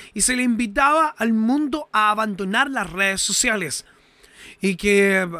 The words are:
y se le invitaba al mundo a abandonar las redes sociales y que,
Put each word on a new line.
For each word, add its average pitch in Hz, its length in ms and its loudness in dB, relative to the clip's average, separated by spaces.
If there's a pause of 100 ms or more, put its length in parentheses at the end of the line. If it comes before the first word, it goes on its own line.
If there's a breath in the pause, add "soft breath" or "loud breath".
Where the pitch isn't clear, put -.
(140 loud breath)
y 214 60 -6
se 254 160 0
le 247 80 0
invitaba 269 640 2
al 233 240 -2
mundo 269 600 0
a 214 180 2
abandonar 214 600 -2
las 220 220 -4
redes 190 280 0
sociales 202 640 -2 (760 loud breath)
y 190 160 0
que, 196 520 2 (120)